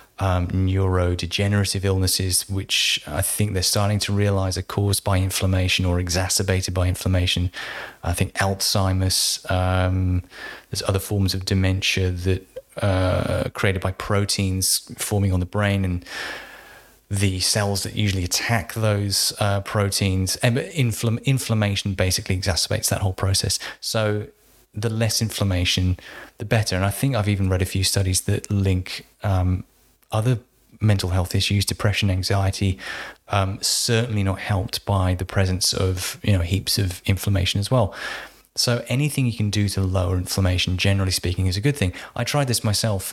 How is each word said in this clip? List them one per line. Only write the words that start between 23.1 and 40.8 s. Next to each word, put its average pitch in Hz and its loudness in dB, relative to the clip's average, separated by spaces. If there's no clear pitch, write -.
process. - 0
So 104 -2
the 107 -2
less 110 0
inflammation, 92 2
the 113 -6
better. 107 2
And 92 2
I 101 2
think 135 0
I've 104 2
even 98 2
read 92 4
a 90 0
few 95 0
studies 95 2
that - -2
link, 95 0
um, 92 2
other 110 2
mental 98 2
health 90 0
issues, 98 2
depression, - 0
anxiety, 95 0
um, 98 0
certainly 113 0
not 95 0
helped - -4
by 92 2
the 90 -4
presence 92 0
of, 92 -2
you 104 4
know, 95 4
heaps 95 -2
of 95 -2
inflammation 95 0
as 101 -2
well. 117 2
So 120 0
anything 139 0
you 113 0
can 107 0
do 101 2
to - -2
lower 92 0
inflammation, 90 0
generally 98 2